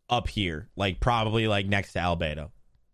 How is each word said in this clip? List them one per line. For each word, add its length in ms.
up 200
here, 480
like, 240
probably, 480
like, 160
next 280
to 60
Albedo. 520